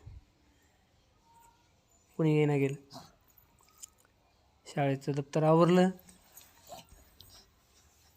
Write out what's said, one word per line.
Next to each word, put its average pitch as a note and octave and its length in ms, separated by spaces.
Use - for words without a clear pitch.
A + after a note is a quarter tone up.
कोणी D#3 180
येईना D3 200
गेलं. C#3 420
शाळेचं C#3 440
दप्तर D3 320
आवरलं, E3+ 460